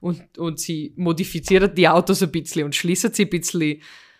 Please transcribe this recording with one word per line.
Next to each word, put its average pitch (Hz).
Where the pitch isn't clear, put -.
und, -
und 160
sie 156
modifizieren 185
die 165
Autos 175
ein 165
bisschen 156
und 143
schliessen 180
sie 208
ein 175
bisschen. 160